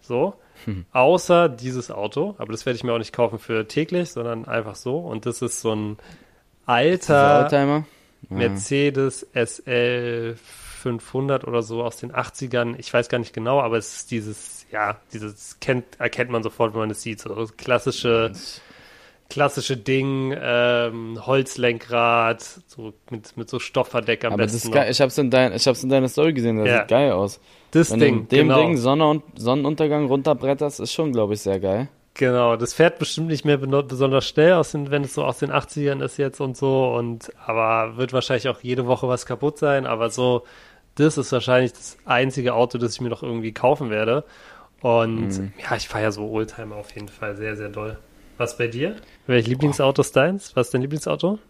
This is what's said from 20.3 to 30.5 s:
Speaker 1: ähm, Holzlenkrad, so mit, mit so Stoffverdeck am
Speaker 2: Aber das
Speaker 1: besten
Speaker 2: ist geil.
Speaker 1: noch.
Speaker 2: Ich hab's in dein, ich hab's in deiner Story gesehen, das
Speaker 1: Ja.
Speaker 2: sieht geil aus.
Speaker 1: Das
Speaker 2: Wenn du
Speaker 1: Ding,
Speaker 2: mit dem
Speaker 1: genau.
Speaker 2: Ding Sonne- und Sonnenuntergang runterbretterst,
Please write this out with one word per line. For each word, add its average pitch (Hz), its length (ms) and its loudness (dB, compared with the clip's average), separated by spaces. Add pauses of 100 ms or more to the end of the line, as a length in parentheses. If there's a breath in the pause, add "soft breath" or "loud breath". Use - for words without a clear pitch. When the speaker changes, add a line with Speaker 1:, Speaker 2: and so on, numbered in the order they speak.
Speaker 1:
ähm, 120 840 0
Holzlenkrad, 117 1160 2 (260)
so 110 240 -16 (180)
mit, 110 260 -12
mit 117 140 -12
so 127 80 -6
Stoffverdeck 117 680 -2
am 113 100 0
Speaker 2:
Aber 110 100 2
das 107 80 -2
Speaker 1:
besten 117 160 -4
Speaker 2:
ist 113 60 -4
geil. 139 100 4
Speaker 1:
noch. 107 60 -2
Speaker 2:
Ich 127 100 0
hab's 131 180 2
in 135 120 2
dein, 127 220 6
ich 107 140 0
hab's - 160 2
in 131 60 -4
deiner 131 200 4
Story 160 240 2
gesehen, 117 260 0
das 107 100 2
Speaker 1:
Ja. 120 120 6
Speaker 2:
sieht 104 80 -4
geil 135 240 4
aus. 98 280 0 (320 soft breath)
Speaker 1:
Das 165 180 6
Speaker 2:
Wenn 113 80 2
du 147 80 8
Speaker 1:
Ding, 117 140 4
Speaker 2:
mit 113 120 -4
dem 147 160 6
Speaker 1:
genau. 131 120 6
Speaker 2:
Ding 165 160 4
Sonne- 139 320 4
und 151 140 2 (140)
Sonnenuntergang 147 720 0
runterbretterst, 139 720 0